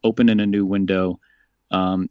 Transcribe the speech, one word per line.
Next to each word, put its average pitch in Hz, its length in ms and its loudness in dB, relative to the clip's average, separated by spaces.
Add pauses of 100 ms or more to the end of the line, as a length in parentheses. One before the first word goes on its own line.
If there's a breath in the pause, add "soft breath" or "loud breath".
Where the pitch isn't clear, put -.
open 117 240 2
in 107 120 2
a 104 60 0
new 101 200 0
window. 95 540 -2 (500)
Um, 92 400 -2